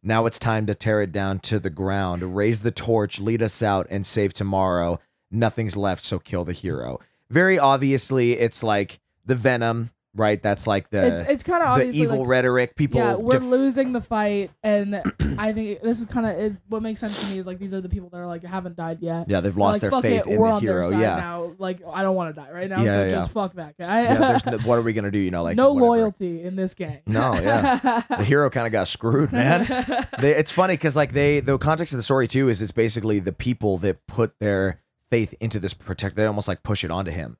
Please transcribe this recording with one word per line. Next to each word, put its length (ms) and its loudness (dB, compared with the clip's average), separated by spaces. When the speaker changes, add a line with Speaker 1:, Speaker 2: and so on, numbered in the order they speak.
Speaker 1:
Now 220 2
it's 140 -2
time 280 0
to 80 0
tear 260 0
it 100 -2
down 300 -2
to 180 -2
the 100 -4
ground. 640 -2
Raise 260 2
the 100 0
torch, 480 0
lead 240 -2
us 180 -4
out, 280 0
and 160 -4
save 280 0
tomorrow. 680 0
Nothing's 440 -2
left, 300 -2
so 140 -4
kill 260 -6
the 80 -6
hero." 460 -6
Very 300 4
obviously, 760 4
it's, 300 0
like, 360 0
the 100 2
venom, 560 0
right? 260 2
That's, 240 0
like, 240 0
the, 160 2
Speaker 2:
It's, 140 2
it's 140 0
kinda 220 0
Speaker 1:
the 60 2
Speaker 2:
obviously, 300 2
Speaker 1:
evil 180 2
Speaker 2:
like, 100 -2
Speaker 1:
rhetoric, 480 2
people 240 2
Speaker 2:
yeah, 140 2
we're 180 2
Speaker 1:
def- 100 4
Speaker 2:
losing 480 2
the 80 -2
fight, 520 -2
and 320 0
Speaker 1:
<clears throat> 420 -2
Speaker 2:
I 140 0
think 300 -4
this 180 0
is 60 -8
kinda, 240 -2
it, 80 -2
what 120 -4
makes 200 -6
sense 180 -6
to 80 -6
me 100 -6
is, 80 -8
like, 140 -12
these 140 -8
are 80 -4
the 80 -10
people 220 -4
that 60 -14
are, 80 -10
like, 200 -8
haven't 320 -8
died 240 -6
yet. 260 -4
Speaker 1:
Yeah, 140 0
they've 120 -2
Speaker 2:
They're 60 -4
Speaker 1:
lost 140 4
Speaker 2:
like, 80 0
Speaker 1:
their 100 0
Speaker 2:
"Fuck 120 0
Speaker 1:
faith 220 2
Speaker 2:
it, 100 -4
Speaker 1:
in 40 2
Speaker 2:
we're 80 6
Speaker 1:
the 60 2
Speaker 2:
on 100 0
their 100 2
Speaker 1:
hero, 80 0
Speaker 2:
side 100 2
Speaker 1:
yeah. 160 2
Speaker 2:
now. 400 -6
Like, 280 -6
I 180 -4
don't 120 2
wanna 160 -2
die 220 -16
right 160 -6
now, 120 0
Speaker 1:
Yeah, 120 2
Speaker 2:
so 100 2
Speaker 1:
yeah, 60 0
Speaker 2:
just 180 0
Speaker 1:
yeah. 60 -8
Speaker 2:
fuck 220 -4
that 220 -14
guy." 260 0
Speaker 1:
Yeah, 140 4
there's 280 4
no, 140 -2
what 200 2
are 20 0
we 120 0
gonna 180 -2
do? 80 0
You 120 0
know, 120 -2
like, 140 0
Speaker 2:
No 160 6
Speaker 1:
whatever. 160 4
Speaker 2:
loyalty 540 0
in 120 -8
this 180 -2
gang. 320 -10
Speaker 1:
No, 280 0
yeah. 720 2
Speaker 2:
<laughs> 120 -20
Speaker 1:
The 60 0
hero 260 4
kinda 200 -2
got 180 2
screwed, 460 0
man. 340 4
Speaker 2:
<laughs> 400 -2
Speaker 1:
They, 140 4
it's 200 0
funny 240 2
'cause, 180 -2
like, 160 2
they, 300 2
the 160 0
context 360 0
of 40 -4
the 60 -4
story, 260 2
too, 180 2
is 140 2
it's 100 -6
basically 480 0
the 140 -4
people 460 -2
that 280 -4
put 320 -2
their 400 0
faith 300 0
into 180 -4
this 140 -4
protect-, 420 -6
they 100 2
almost, 220 -2
like, 160 -6
push 220 -2
it 60 -6
onto 200 -4
him. 280 -8